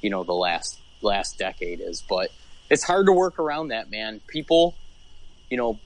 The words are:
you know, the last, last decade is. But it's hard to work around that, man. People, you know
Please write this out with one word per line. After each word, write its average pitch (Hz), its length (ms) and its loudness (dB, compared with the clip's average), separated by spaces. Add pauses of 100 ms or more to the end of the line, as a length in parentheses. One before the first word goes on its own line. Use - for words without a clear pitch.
you 107 100 0
know, 95 120 -2
the 87 120 0
last, 87 440 0 (240)
last 101 360 -2
decade 87 420 -6
is. 87 280 -8
But 95 220 0 (400)
it's 156 140 4
hard 190 220 4
to 190 60 8
work 180 280 4
around 156 280 -2
that, 113 220 -8
man. 107 380 -8
People, 165 480 4 (760)
you 127 60 -2
know 117 300 -2